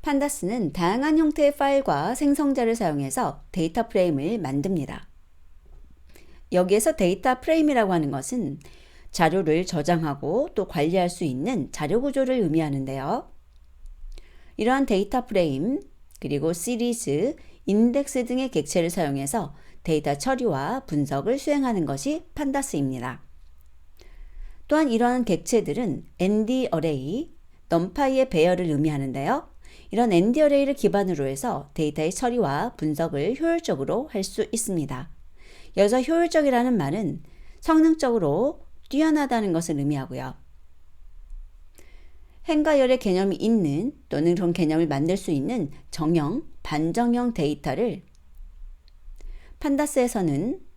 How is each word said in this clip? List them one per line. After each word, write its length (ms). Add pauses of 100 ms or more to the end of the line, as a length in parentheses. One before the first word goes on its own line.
판다스는 680
다양한 460
형태의 380
파일과 580
생성자를 600
사용해서 760
데이터 360
프레임을 500
만듭니다. 720 (1400)
여기에서 440
데이터 440
프레임이라고 520
하는 180
것은 480 (520)
자료를 560
저장하고 880
또 120
관리할 440
수 140
있는 480
자료 280
구조를 360
의미하는데요. 920 (1300)
이러한 300
데이터 400
프레임, 540 (380)
그리고 340
시리즈, 840 (300)
인덱스 580
등의 260
객체를 380
사용해서 680 (280)
데이터 340
처리와 680
분석을 520
수행하는 480
것이 380 (100)
판다스입니다. 880 (1500)
또한 220
이러한 340
객체들은 800 (140)
엔디 520
어레이, 640 (340)
넘파이의 600
배열을 360
의미하는데요. 840 (420)
이런 220
엔디 280
어레이를 340
기반으로 520
해서 480
데이터의 380
처리와 640
분석을 640
효율적으로 720
할 100
수 300
있습니다. 580 (680)
여기서 260
효율적이라는 760
말은 460 (380)
성능적으로 1080 (220)
뛰어나다는 640
것을 260
의미하고요. 560 (2000)
행과 340
열의 180
개념이 380
있는 560 (160)
또는 260
그런 180
개념을 360
만들 280
수 140
있는 400 (200)
정형, 520 (200)
반정형 720
데이터를 680 (1600)
판다스에서는 1000 (160)